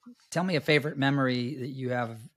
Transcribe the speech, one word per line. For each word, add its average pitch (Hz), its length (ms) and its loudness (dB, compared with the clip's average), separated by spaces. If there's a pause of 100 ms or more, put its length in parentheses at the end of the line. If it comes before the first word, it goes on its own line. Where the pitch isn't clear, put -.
(300)
tell 170 140 0
me 185 120 0
a 139 40 2
favorite 151 360 2
memory 135 600 2
that 127 120 -6
you 131 220 -6
have 123 200 -2
of, 113 260 -14